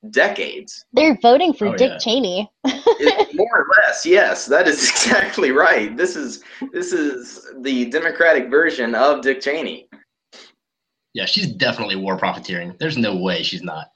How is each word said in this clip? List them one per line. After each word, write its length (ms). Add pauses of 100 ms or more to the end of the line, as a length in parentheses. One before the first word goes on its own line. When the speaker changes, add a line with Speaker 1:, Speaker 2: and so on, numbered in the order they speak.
(100)
Speaker 1:
decades. 800
Speaker 2:
They're 300
voting 320
for 140
Speaker 3:
Oh, 80
Speaker 2:
Dick 160
Speaker 3:
yeah. 60
Speaker 2:
Cheney. 520 (140)
<laughs> 100 (260)
Speaker 1:
It, 360
more 240
or 60 (200)
less, 180
yes, 420
that 200
is 160
<laughs> 80
exactly 600
right. 440
This 200
is, 260 (300)
this 200
is 540 (140)
the 300
Democratic 600
version 460
of 260
Dick 180
Cheney. 480 (1300)
Speaker 3:
Yeah, 120
she's 200
definitely 480
war 240
profiteering. 600
There's 180
no 180
way 280
she's 180
not. 340